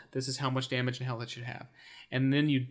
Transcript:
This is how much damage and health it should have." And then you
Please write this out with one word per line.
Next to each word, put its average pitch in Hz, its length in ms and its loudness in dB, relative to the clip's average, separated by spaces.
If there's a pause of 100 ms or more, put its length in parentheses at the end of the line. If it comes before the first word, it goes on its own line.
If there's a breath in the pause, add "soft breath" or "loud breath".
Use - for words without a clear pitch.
(120 loud breath)
This 131 160 -2
is 131 100 -2
how 135 120 0
much 127 180 0
damage 127 300 0
and 127 80 -4
health 120 160 -4
it 131 80 -10
should 120 140 -12
have." 120 220 -10 (440 loud breath)
And 131 220 4
then 147 160 4
you 135 120 4 (100)